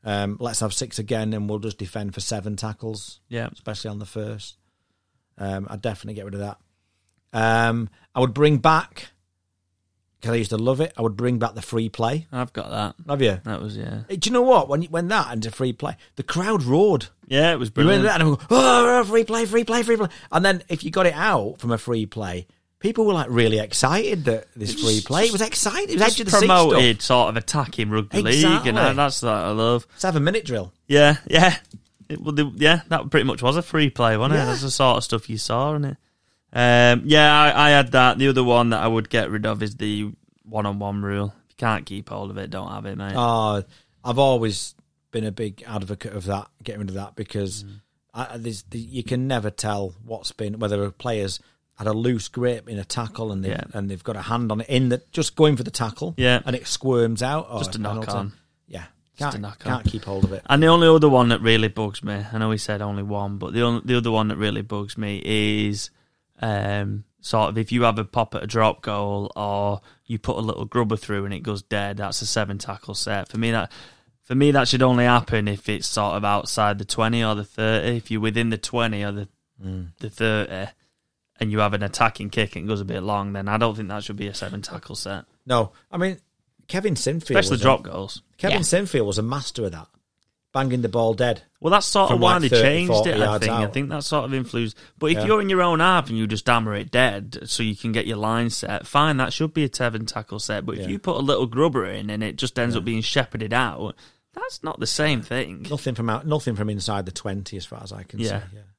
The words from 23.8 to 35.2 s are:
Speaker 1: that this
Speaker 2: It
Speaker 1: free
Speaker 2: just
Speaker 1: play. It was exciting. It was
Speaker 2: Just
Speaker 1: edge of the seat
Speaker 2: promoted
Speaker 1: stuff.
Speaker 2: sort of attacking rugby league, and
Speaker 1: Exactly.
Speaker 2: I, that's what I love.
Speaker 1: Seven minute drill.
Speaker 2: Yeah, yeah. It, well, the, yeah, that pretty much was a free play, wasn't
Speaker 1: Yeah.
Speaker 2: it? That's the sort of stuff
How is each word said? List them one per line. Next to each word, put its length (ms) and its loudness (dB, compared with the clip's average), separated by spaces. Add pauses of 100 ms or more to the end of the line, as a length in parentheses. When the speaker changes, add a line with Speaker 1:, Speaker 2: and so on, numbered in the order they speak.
Speaker 1:
that 300 -2
this 180 -6
Speaker 2:
It 60 -8
Speaker 1:
free 160 2
Speaker 2:
just 120 -2
Speaker 1:
play. 180 2
It 80 2
was 80 0
exciting. 480 -2
It 60 -2
was 80 4
Speaker 2:
Just 120 4
Speaker 1:
edge 60 -2
of 100 -2
the 80 6
seat 80 6
Speaker 2:
promoted 540 6
Speaker 1:
stuff. 160 4
Speaker 2:
sort 120 4
of 60 -4
attacking 540 -4
rugby 320 -2
league, 240 4
and 100 6
Speaker 1:
Exactly. 220 0
Speaker 2:
I, 160 4
that's 280 0
what 120 0
I 180 -2
love. 340 0 (120)
Speaker 1:
Seven 260 0
minute 220 0
drill. 260 -6 (160)
Speaker 2:
Yeah, 300 8 (100)
yeah. 300 6 (500)
It, 140 -10
well, 140 -6
the, 220 0
yeah, 320 4
that 200 -2
pretty 160 2
much 160 -2
was 160 2
a 60 -2
free 260 0
play, 260 2
wasn't 220 2
Speaker 1:
Yeah. 60 2
Speaker 2:
it? 20 0
That's 160 -2
the 80 -4
sort 280 4
of 60 -2
stuff 240 -4